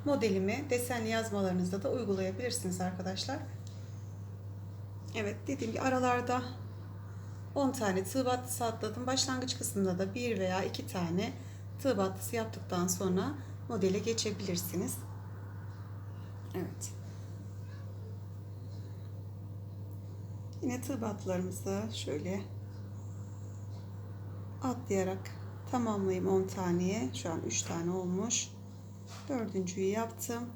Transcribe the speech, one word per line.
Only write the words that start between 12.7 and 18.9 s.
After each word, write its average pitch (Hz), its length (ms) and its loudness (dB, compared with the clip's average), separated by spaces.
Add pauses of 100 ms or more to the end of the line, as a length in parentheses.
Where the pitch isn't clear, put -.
sonra 185 480 2 (340)
modele 196 300 4
geçebilirsiniz. 202 960 0 (1600)
Evet. - 380 -4 (3750)